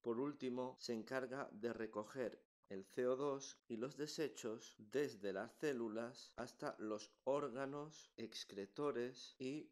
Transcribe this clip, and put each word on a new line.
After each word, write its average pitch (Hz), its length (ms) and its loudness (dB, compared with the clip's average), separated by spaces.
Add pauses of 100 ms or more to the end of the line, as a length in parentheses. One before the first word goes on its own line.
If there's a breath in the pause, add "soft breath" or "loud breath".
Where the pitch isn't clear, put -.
Por 117 200 2
último, 127 580 0
se - 160 0
encarga 127 580 0
de 113 200 0
recoger 110 680 -2 (280)
el 98 160 -4
C 127 240 2
O 131 80 6
dos 139 500 -2
y 120 100 -2
los 127 200 -2
desechos 135 800 -2
desde 107 540 2
las 104 260 0
células 117 760 0
hasta 123 420 -4
los 107 320 -2 (140)
órganos 143 920 0
excretores 120 1200 0
y 139 320 -2